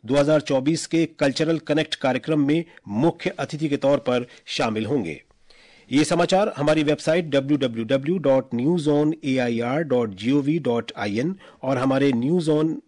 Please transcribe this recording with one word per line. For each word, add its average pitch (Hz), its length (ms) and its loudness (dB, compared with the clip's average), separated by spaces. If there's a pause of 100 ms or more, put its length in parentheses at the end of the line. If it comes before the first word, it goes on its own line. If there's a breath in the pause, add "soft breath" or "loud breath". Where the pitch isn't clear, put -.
दो 123 100 0
हज़ार 143 260 4
चौबीस 143 460 -2
के 165 180 0 (140)
कल्चरल 156 480 0
कनेक्ट 151 280 -2
कार्यक्रम 139 520 -2
में 160 160 0 (240 loud breath)
मुख्य 156 520 -2
अतिथि 147 300 -6
के 139 80 -2
तौर 139 220 2
पर 123 280 -2 (200 loud breath)
शामिल 110 380 -4
होंगे। 101 360 -4 (680 soft breath)
ये 143 140 2
समाचार 185 540 0
हमारी 156 260 2
वेबसाइट 156 460 0
डब्ल्यू 139 280 4
डब्ल्यू 117 280 -2
डब्ल्यू 139 360 0
डॉट 131 340 2
न्यूज 147 340 2
ऑन 151 240 4 (120)
ए 131 120 0
आई 120 220 0
आर 131 260 -2
डॉट 120 300 0
जी 107 160 -2
ओ 143 100 4
वी 151 180 0
डॉट 120 380 -2
आई 104 220 -4
एन 175 160 -2 (260 loud breath)
और 131 160 -2
हमारे 135 380 2
न्यूज 151 340 0
ऑन 156 280 0 (100)